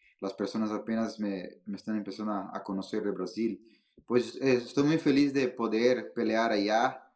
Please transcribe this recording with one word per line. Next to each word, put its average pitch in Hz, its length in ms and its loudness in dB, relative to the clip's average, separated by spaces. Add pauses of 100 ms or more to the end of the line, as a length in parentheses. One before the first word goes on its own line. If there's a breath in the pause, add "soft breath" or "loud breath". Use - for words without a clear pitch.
(220 soft breath)
las 98 120 -6
personas 107 380 -4
apenas 110 480 -4
me, 98 460 -6
me 101 100 -8
están 107 220 -6
empezando 104 340 -6
a, 95 220 -6
a 98 100 -8
conocer 98 400 -6
de 101 80 0
Brasil. 95 560 -4 (380 soft breath)
Pues, 120 300 0
eh, 131 200 2
estoy 123 280 0
muy 156 140 4
feliz 143 360 4
de 135 140 2
poder 113 640 2
pelear 113 380 2
allá, 107 500 2 (140)